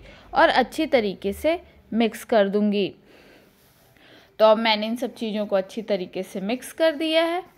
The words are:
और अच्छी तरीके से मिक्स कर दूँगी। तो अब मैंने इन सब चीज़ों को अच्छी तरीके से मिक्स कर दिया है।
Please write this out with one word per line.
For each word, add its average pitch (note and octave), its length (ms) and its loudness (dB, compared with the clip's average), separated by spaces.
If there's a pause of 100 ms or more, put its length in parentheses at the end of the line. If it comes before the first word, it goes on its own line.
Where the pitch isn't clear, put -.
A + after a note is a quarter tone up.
(340)
और D#4+ 160 4
अच्छी C4 380 0
तरीके G3+ 460 -2
से E4 260 -2 (320)
मिक्स A3 340 -2
कर G3+ 240 2
दूँगी। G#3 380 0 (1500)
तो G#3+ 60 6
अब A3 120 8
मैंने A3 300 0
इन A3+ 80 -4
सब A#3+ 180 -6
चीज़ों G#3+ 320 -4
को G#3 100 -2
अच्छी F#3+ 280 -4
तरीके F#3 400 -6
से F#3+ 180 -12
मिक्स A#3 320 -6
कर D#4+ 200 2
दिया D#4+ 300 0
है। F4 200 -4 (140)